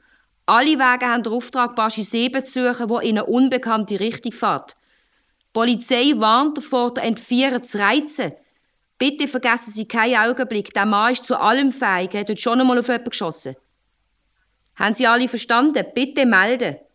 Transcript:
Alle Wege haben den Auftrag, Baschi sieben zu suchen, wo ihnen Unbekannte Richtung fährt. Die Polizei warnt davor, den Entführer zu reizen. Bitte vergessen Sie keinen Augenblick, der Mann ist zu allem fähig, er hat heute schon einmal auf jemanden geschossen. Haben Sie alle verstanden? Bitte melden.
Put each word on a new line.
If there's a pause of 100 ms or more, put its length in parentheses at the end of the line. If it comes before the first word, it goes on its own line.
(460)
Alle
Wege
haben
den
Auftrag,
Baschi
sieben
zu
suchen,
wo
ihnen
Unbekannte
Richtung
fährt. (640)
Die
Polizei
warnt
davor,
den
Entführer
zu
reizen. (680)
Bitte
vergessen
Sie
keinen
Augenblick,
der
Mann
ist
zu
allem
fähig,
er
hat
heute
schon
einmal
auf
jemanden
geschossen. (1200)
Haben
Sie
alle
verstanden?
Bitte
melden. (160)